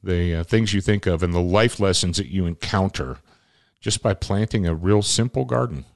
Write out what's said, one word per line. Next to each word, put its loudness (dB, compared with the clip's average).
the, 0
uh, -2
things 2
you 0
think 0
of 0
and 0
the 2
life 2
lessons 0
that -4
you -2
encounter -2
just -4
by 2
planting 0
a 0
real 2
simple -2
garden. -2